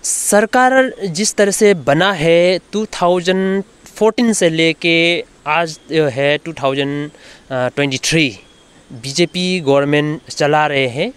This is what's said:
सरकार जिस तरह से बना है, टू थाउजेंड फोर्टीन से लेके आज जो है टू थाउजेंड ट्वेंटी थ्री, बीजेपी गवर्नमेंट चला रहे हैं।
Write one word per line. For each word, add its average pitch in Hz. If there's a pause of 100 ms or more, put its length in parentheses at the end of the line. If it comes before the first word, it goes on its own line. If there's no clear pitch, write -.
सरकार 254 (120)
जिस 185
तरह 202
से 202
बना 160
है, 170 (120)
टू 208
थाउजेंड 185 (320)
फोर्टीन 220
से 180
लेके 165 (240)
आज 160 (120)
जो 156
है 143
टू 165
थाउजेंड 139 (400)
ट्वेंटी 131
थ्री, 143 (560)
बीजेपी 175
गवर्नमेंट 147
चला 151
रहे 139
हैं। 147